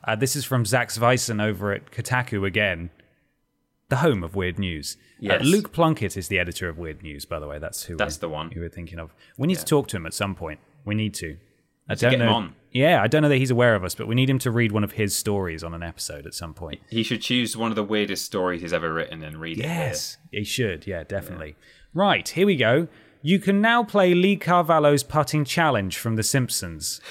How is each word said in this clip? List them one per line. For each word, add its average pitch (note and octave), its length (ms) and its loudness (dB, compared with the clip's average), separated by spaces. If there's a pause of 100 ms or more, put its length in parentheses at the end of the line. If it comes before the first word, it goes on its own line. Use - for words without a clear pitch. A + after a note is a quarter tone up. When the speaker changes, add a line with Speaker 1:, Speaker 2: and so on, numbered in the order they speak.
Speaker 1:
Uh, A2 120 0
this C3 200 0
is C#3 100 -6
from B2 200 2
Zach A#2 240 2
Sveissen A#2+ 520 2
over G2+ 320 0
at - 180 -10
Kotaku A#2+ 540 -2
again. F2+ 440 0 (1000)
The C3 80 0
home B2+ 260 2
of F2 120 -8
weird F2+ 240 -2
news. E2+ 380 -6
Uh, - 40 -20 (180)
Speaker 2:
Yes. F#2+ 260 0
Speaker 1:
Luke G3 260 2
Plunkett D#3+ 460 0
is F#2 100 -8
the F#2+ 120 0
editor F2 300 -4
of D#2 80 -10
Weird D#2+ 240 -12
News, D2 240 -14
by D#2+ 140 -8
the D2 80 -10
way. D2 100 -10
That's - 260 -10
who E2+ 120 -10
Speaker 2:
That's D#2 220 -4
Speaker 1:
we're, - 40 -10
Speaker 2:
the E2+ 80 -6
one. D#2 220 -8
Speaker 1:
who F2 80 -10
we're E2+ 100 -8
thinking E2+ 300 -14
of. E2 120 -14 (260)
We C#3 100 0
need F3+ 80 2
to - 60 -6
Speaker 2:
Yeah. - 40 -8
Speaker 1:
talk C#3+ 240 2
to G#2 80 -6
him E2 80 -8
at - 80 -10
some G2 220 -4
point. D#2 240 -10 (240)
We G#2 100 -4
need G#2+ 220 0
to. D#2 220 -10 (500)
I - 60 -4
Speaker 2:
Let's - 80 -4
Speaker 1:
don't A#2+ 100 6
Speaker 2:
get B2+ 100 4
him A#2 60 2
Speaker 1:
know. A2 60 6
Speaker 2:
on. G#2 220 -4 (160)
Speaker 1:
Yeah, C#3 300 4
I A2 60 2
don't D3+ 140 4
know D3 80 6
that C#3 80 4
he's C3 140 2
aware A#2+ 240 6
of F2+ 100 0
us, - 100 -4
but G#2+ 120 -8
we A2+ 80 -2
need C3 140 4
him C3 100 4
to B2 120 0
read A2+ 220 2
one G#2+ 100 2
of G2 100 -6
his G#2 220 -2
stories F#2 480 -2
on E2+ 100 -10
an E2 100 -10
episode D#2 420 -10
at - 80 -14
some D#2+ 200 -10
point. - 360 -12
Speaker 2:
He A2+ 140 0
should A2 180 -2
choose B2 340 0
one A2+ 160 -2
of G#2+ 40 -2
the G#2+ 80 0
weirdest G2+ 420 -2
stories F2+ 360 -2
he's E2+ 120 -6
ever E2 180 0
written D#2+ 320 -6
and D#2 160 -12
read E2 200 -8
it - 60 -4
here. E3 80 -4
Speaker 1:
Yes, - 440 -6 (140)
he G#2 120 -4
should. G2+ 440 -4
Yeah, F2 180 -8
definitely. E2+ 520 -8
Speaker 2:
Yeah. - 440 -8
Speaker 1:
Right, D#3+ 260 2
here F#3 200 2
we F#3 100 4
go. B2+ 300 4 (340)
You F3+ 180 4
can G3 220 2
now A#3 220 4
play F#3+ 320 4
Lee F#3+ 200 4
Carvalho's D#3 680 4
putting D3+ 420 0
challenge B2 520 0
from A2+ 200 -2
The A2 60 0
Simpsons. F2+ 760 -2 (120)